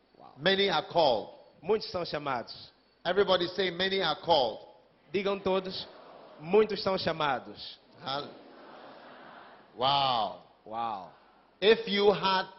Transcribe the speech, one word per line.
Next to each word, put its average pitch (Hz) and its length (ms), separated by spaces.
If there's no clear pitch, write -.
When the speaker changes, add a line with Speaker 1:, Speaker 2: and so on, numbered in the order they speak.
Speaker 1:
Many 190 320
are 156 180
called. 131 420
Speaker 2:
Muitos 208 300
são 175 140
chamados. 143 480
Speaker 1:
Everybody 180 440
say, 185 220
"Many 190 300
are 156 200
called." 131 380
Speaker 2:
Digam 196 280
todos, 190 480
muitos 202 420
são 190 160
chamados. 139 840
Speaker 1:
Hal-, 135 260
wow. 123 640
Speaker 2:
Uau. 107 460
Speaker 1:
If 220 280
you 202 240
had 190 360